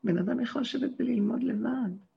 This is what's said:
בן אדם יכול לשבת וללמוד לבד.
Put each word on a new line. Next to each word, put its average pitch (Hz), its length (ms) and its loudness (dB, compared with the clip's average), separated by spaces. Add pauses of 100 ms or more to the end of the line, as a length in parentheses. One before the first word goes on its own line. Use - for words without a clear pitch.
בן 180 140 4
אדם 220 220 0
יכול 254 220 -2
לשבת 254 380 -2
וללמוד 240 440 2
לבד. 240 460 0 (280)